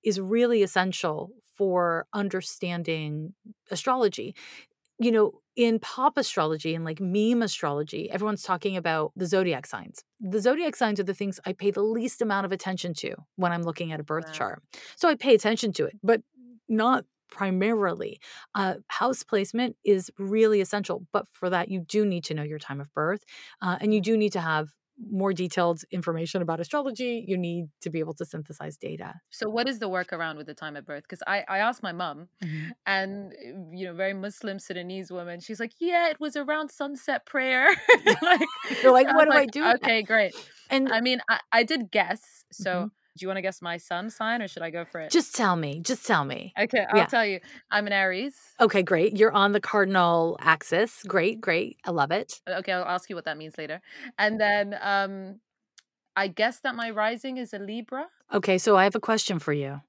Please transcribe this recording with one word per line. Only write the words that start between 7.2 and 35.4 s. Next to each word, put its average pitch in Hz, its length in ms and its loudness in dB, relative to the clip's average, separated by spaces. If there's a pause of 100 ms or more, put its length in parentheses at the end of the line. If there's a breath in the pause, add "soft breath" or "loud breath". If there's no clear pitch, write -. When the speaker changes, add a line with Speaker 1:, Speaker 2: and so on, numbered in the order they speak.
Speaker 1:
astrology, 151 680 -4
everyone's 208 340 -4
talking 190 320 -2
about 160 400 0
the 185 100 -4
zodiac 170 400 0
signs. - 380 -12 (160)
The 202 200 -4
zodiac 302 360 0
signs 208 240 0
are 196 40 0
the 185 100 -4
things 196 320 -6
I 185 80 -4
pay 202 180 0
the 202 120 -2
least 226 380 -2
amount 196 240 0
of 180 60 -4
attention 180 440 -6
to - 200 -8 (200)
when 180 160 0
I'm 170 120 -2
looking 165 280 -6
at 151 80 -6
a 147 40 -10
birth 160 220 -4
Speaker 2:
Wow. 156 60 -14
Speaker 1:
chart. 110 300 -6 (340 loud breath)
So 349 120 2
I 285 80 4
pay 254 180 6
attention 214 400 2
to 151 120 0
it, - 160 -10
but 226 200 4 (460)
not 220 380 2 (240)
primarily. 196 920 0 (340 loud breath)
Uh, 190 220 0 (120)
house - 360 -2
placement 220 600 -2
is 190 340 4
really 214 440 4
essential, 185 500 -4
but 208 200 -2
for 180 180 -4
that, 175 200 0
you 190 100 -4
do 208 260 0
need 175 200 -2
to 156 80 -4
know 151 100 -4
your 151 160 -8
time 139 200 -10
of 143 140 -14
birth, 165 300 -2 (380 loud breath)
uh, 185 180 -2
and 214 140 2
you 208 60 4
Speaker 2:
Mm. 175 100 -4
Speaker 1:
do 226 80 6
need 208 160 2
to 185 80 0
have 156 320 -2 (360)
more 196 240 0
detailed 170 480 0 (100)
information 170 500 -2
about 165 180 -2
astrology. 247 680 -4
You 185 100 -2
need 170 300 -4 (140)
to 170 80 -8
be 160 100 -4
able 156 140 -6
to - 120 -8
synthesize 151 520 -12
data. 165 420 -12 (120)
Speaker 2:
So 214 160 -6
what 233 200 -2
is 247 100 -6
the 208 100 -6
workaround 170 480 -6
with 147 100 -14
the 151 80 -16
time 151 220 -12
of 143 100 -14
birth? 143 220 -12
'Cause - 180 -14
I, 196 220 -2
I 196 100 -2
asked 233 240 -2
my 185 100 -6
mum, 170 360 -8 (140)
Speaker 1:
Mm-hmm. 156 320 -8 (120)
Speaker 2:
and, 196 460 -4
uh, 160 440 -14
you 185 100 -8
know, 170 80 -12
very 190 200 -2
Muslim 196 440 -8
Sudanese 180 520 -10
woman, 175 300 -10